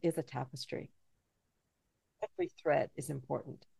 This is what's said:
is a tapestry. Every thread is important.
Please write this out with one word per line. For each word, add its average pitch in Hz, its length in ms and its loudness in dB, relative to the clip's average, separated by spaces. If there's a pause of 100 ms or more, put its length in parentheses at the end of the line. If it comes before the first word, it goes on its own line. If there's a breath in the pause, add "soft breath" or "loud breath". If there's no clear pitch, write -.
is 165 160 4
a 160 60 0
tapestry. - 640 -6 (1300)
Every - 260 -2 (100)
thread 143 360 4
is 143 160 -4
important. 135 560 -4 (120)